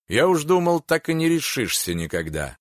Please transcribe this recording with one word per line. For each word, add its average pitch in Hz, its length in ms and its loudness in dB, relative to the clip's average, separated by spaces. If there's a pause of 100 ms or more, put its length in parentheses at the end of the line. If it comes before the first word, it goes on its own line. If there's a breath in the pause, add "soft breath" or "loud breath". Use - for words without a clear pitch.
Я 127 200 2
уж 165 160 2
думал, 175 360 2
так - 280 -2
и 165 60 0
не 160 140 2
решишься 131 680 -2
никогда». 78 680 -4